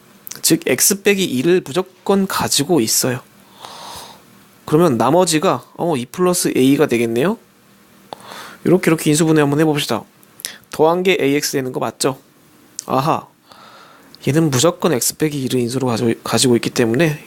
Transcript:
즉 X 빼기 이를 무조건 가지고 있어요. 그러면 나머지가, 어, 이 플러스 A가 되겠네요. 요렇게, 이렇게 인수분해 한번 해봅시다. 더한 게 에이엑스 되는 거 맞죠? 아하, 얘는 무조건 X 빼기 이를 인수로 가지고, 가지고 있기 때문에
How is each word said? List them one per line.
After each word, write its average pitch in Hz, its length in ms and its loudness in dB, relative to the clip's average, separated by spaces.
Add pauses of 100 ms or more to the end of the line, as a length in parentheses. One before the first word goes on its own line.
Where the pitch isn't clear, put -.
(400)
즉 - 260 0
X 135 360 0
빼기 196 220 2
이를 165 400 0
무조건 190 640 -2
가지고 156 540 0
있어요. 123 400 -2 (1400)
그러면 156 320 2
나머지가, 156 680 2 (120)
어, 165 200 -2
이 123 100 -6
플러스 180 500 0
A가 135 300 4
되겠네요. 120 520 0 (1300)
요렇게, 180 240 4
이렇게 160 200 0
인수분해 156 300 4
한번 143 200 2
해봅시다. 147 440 -2 (640)
더한 165 320 2
게 185 180 2
에이엑스 139 320 0
되는 131 200 -4
거 143 80 -8
맞죠? 131 380 -4 (680)
아하, 131 400 0 (1000)
얘는 160 240 2
무조건 160 420 0
X - 260 -4
빼기 147 240 -2
이를 127 180 -2
인수로 123 260 -2
가지고, 113 280 0 (100)
가지고 120 320 2
있기 - 140 -2
때문에 135 560 0